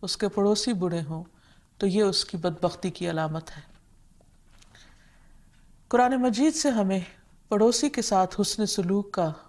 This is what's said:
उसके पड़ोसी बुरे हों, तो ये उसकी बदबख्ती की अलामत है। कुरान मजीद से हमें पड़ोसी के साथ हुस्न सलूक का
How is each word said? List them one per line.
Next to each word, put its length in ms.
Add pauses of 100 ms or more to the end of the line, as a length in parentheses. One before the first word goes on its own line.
उसके 260
पड़ोसी 440
बुरे 300
हों, 220 (560)
तो 60
ये 160
उसकी 360
बदबख्ती 520
की 160
अलामत 440
है। 120 (2250)
कुरान 260
मजीद 380
से 160
हमें 340 (460)
पड़ोसी 380
के 140
साथ 360
हुस्न 280
सलूक 480
का 200 (140)